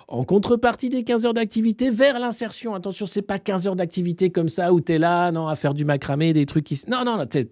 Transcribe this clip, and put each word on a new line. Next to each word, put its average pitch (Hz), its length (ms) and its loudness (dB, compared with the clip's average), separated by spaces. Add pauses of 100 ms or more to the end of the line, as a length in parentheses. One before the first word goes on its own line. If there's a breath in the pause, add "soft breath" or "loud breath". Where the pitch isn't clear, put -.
en 123 160 -4
contrepartie 233 680 0
des 254 140 -2
quinze 233 220 0
heures 233 80 2
d'activité 226 560 0
vers 247 300 4
l'insertion. 226 560 -6
Attention, 190 320 -6
c'est 202 160 -4
pas 196 160 -6
quinze 190 260 -2
heures 196 100 0
d'activité 175 540 0
comme 170 200 0
ça, 180 220 0
où 175 100 6
t'es 160 180 0
là, 175 320 2
non, 165 160 -4
à 156 80 -2
faire 139 180 -2
du 147 100 -2
macramé, 147 500 0
des 151 120 4
trucs 147 200 0
qui 147 100 -4
s-, - 120 -10
non, 247 180 -2
non, 240 100 0
là, 160 100 -2
t'es 120 260 -2